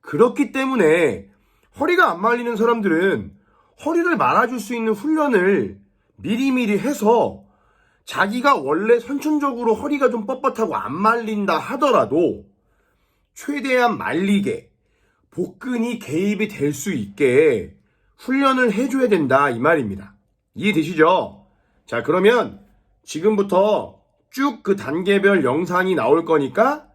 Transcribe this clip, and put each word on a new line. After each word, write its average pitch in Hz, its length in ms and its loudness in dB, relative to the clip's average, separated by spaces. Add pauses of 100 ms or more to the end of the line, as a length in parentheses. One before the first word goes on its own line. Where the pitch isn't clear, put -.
그렇기 - 520 -4
때문에 175 760 0 (520)
허리가 349 320 2
안 170 100 -8
말리는 240 320 -2
사람들은 190 760 0 (520)
허리를 339 320 0
말아줄 214 440 0
수 208 160 -8
있는 226 160 -2
훈련을 208 880 0 (340)
미리미리 233 640 -2
해서 214 680 0 (600)
자기가 240 560 0
원래 196 400 2
선천적으로 277 760 -2
허리가 277 360 0
좀 220 140 -4
뻣뻣하고 214 480 -2
안 104 220 -6
말린다 208 640 0
하더라도 165 880 0 (880)
최대한 254 640 0
말리게, 180 720 -2 (600)
복근이 233 680 -6
개입이 196 480 -2
될 143 260 -4
수 180 200 -8
있게 123 840 2 (440)
훈련을 254 540 0
해줘야 247 360 0
된다, 143 420 2
이 117 80 -6
말입니다. 120 560 -2 (400)
이해되시죠? 160 920 0 (400)
자, 117 180 -6
그러면 185 560 2 (420)
지금부터 196 960 0 (320)
쭉 262 320 -4
그 196 140 0
단계별 190 680 0
영상이 180 520 0
나올 143 280 2
거니까 165 720 0